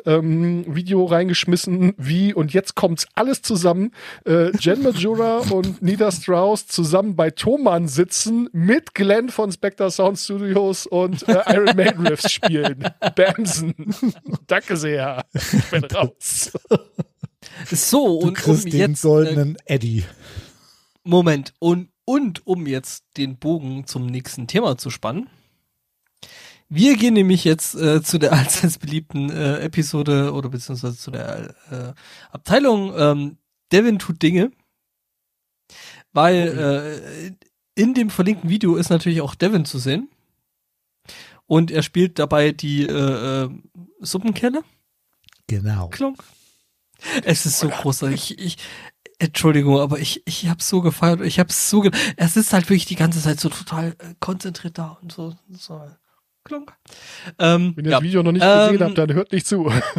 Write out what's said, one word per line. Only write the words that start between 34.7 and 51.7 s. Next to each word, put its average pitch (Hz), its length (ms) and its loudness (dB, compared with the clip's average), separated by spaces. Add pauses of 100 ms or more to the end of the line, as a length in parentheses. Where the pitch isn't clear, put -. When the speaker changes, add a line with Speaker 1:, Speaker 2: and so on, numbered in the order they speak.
Speaker 2:
Weil, 170 440 4
Speaker 1:
Oh. 156 60 -4
Speaker 2:
äh, 151 720 -6 (440)
in 226 180 2
dem 240 180 0
verlinkten 185 380 0
Video 185 260 2
ist 165 140 -2
natürlich 165 320 0
auch 143 140 -6
Devin 180 300 2
zu 135 140 -8
sehen. 143 300 -4 (1400)
Und 160 240 2
er 156 120 0
spielt 180 360 0
dabei 151 320 2
die, 143 320 -2
äh, 135 640 -2
äh, 127 40 -6 (500)
Suppenkelle. 226 640 -4 (840)
Speaker 3:
Genau. 101 420 -2
Speaker 2:
Klonk. 269 300 -6 (1040)
Es - 220 0
ist 143 140 -2
so 160 80 0
großartig. 139 720 -4
Ich, 190 60 -8
ich, 175 120 -6 (640)
Entschuldigung, 151 600 2
aber 143 200 -2
ich, - 260 -6
ich 165 240 -6
hab's 170 200 -2
so 185 120 2
gefeiert. 170 400 2
Ich 180 180 -2
hab's - 300 0
so 208 120 4